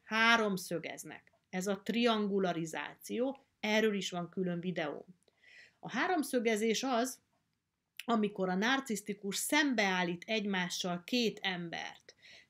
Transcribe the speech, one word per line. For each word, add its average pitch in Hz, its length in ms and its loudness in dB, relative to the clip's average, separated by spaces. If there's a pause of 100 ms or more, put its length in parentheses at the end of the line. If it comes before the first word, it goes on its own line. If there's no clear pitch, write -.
háromszögeznek. 202 1300 2 (180)
Ez 185 160 -4
a 196 160 0
triangularizáció, 202 1600 0 (160)
erről 214 340 2
is 185 160 -2
van 175 180 -4
külön 175 320 -2
videó. 170 460 -4 (720)
A - 120 -14
háromszögezés 233 920 0
az, 254 360 0 (840)
amikor 208 440 0
a 185 60 0
narcisztikus 208 840 -2
szembeállít 196 880 2
egymással 185 800 -2
két 233 380 0
embert. 175 720 -8 (360)